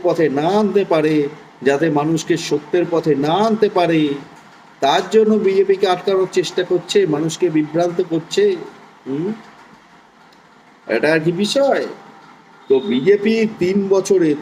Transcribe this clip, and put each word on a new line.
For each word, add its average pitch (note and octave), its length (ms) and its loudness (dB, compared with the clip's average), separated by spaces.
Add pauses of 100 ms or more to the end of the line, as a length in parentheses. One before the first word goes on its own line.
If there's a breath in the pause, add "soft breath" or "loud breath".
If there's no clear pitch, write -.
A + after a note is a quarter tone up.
পথে E3 260 2
না C#3 180 -2
আনতে G3+ 420 0
পারে, D#3 380 2 (360)
যাতে C#3 260 2
মানুষকে D#3 480 0
সত্যের E3 540 -2
পথে D#3+ 240 0
না D3 180 -2
আনতে G#3+ 360 2
পারে, E3 400 2 (720)
তার D3 220 2 (100)
জন্য A3 240 4
বিজেপিকে G3 520 2
আটকানোর F#3 440 0
চেষ্টা F3+ 320 -2
করছে, F3+ 420 0
মানুষকে D#3+ 440 0
বিভ্রান্ত E3 600 0
করছে। F3+ 460 0 (520)
হুম? D#3 260 -4 (1500)
এটা D3 260 0
আর E3 60 2
কি D#3+ 120 -2
বিষয়? G#3 540 0 (840)
তো C3+ 100 4
বিজেপি G3+ 680 0 (120)
তিন G3 280 0
বছরে, F#3 540 2